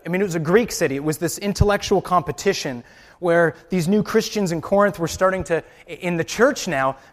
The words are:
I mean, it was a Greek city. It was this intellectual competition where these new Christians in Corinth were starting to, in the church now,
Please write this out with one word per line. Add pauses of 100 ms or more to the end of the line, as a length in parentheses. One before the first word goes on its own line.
I
mean,
it
was
a
Greek
city.
It
was
this
intellectual
competition (360)
where (140)
these
new
Christians
in
Corinth
were
starting
to, (240)
in
the
church
now, (140)